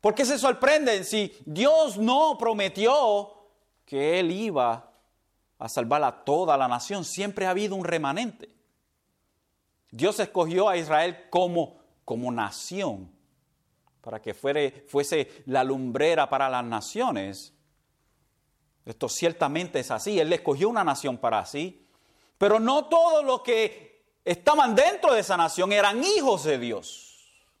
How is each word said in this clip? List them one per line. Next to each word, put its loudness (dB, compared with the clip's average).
¿Por 2
qué 2
se 0
sorprenden 2
si -2
Dios 2
no 2
prometió 0
que 0
Él 0
iba -2
a -12
salvar 0
a -4
toda 2
la 2
nación? -6
Siempre -6
ha 0
habido -2
un -6
remanente. -4
Dios 0
escogió 0
a 2
Israel -2
como, -2
como -6
nación, -8
para -12
que -10
fuere, -4
fuese -4
la 0
lumbrera 0
para 0
las -4
naciones. -6
Esto -8
ciertamente -2
es -8
así. -4
Él 2
escogió 0
una 0
nación -4
para 0
sí. -10
Pero 4
no 2
todos 4
los 0
que -4
estaban 4
dentro 4
de 4
esa 0
nación 0
eran 4
hijos 2
de 2
Dios. -12